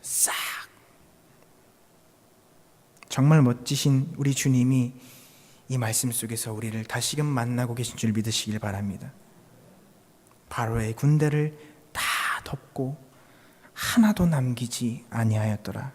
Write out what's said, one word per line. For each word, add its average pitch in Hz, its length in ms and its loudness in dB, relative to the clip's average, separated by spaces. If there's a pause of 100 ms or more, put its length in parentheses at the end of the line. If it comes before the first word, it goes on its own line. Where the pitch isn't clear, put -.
싹! - 320 -2 (2750)
정말 147 340 6
멋지신 135 720 0
우리 139 160 0
주님이 127 640 2 (720)
이 131 100 -4
말씀 117 340 -2
속에서 113 400 -6
우리를 110 340 -6
다시금 143 420 -2
만나고 120 480 0
계신 120 200 -6
줄 110 160 0
믿으시길 107 460 -2
바랍니다. 101 560 -6 (1400)
"바로의 113 440 -2
군대를 151 640 2 (380)
다 - 80 -4 (420)
덮고 - 540 -8 (760)
하나도 208 520 4
남기지 123 880 0
아니하였더라." 107 840 0